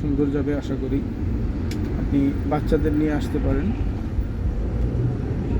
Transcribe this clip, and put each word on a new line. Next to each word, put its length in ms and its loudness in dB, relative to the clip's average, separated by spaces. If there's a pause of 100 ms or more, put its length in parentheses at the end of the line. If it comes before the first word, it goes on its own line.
সুন্দর 260 2 (100)
যাবে 160 0 (100)
আশা 200 -2
করি। 160 0 (1000)
আপনি 200 2 (300)
বাচ্চাদের 500 2
নিয়ে 200 2
আসতে 260 -2
পারেন। 200 2 (1900)